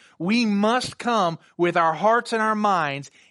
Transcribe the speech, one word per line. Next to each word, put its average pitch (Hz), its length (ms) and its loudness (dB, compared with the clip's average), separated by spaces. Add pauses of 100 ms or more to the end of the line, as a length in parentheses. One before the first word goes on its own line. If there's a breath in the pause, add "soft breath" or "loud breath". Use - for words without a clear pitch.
(180 soft breath)
We 220 280 0
must 214 520 0
come 196 400 -2 (200 soft breath)
with 175 180 0
our 165 160 2
hearts 220 400 0
and 226 80 -2
our 220 140 0
minds 165 560 -2 (200 soft breath)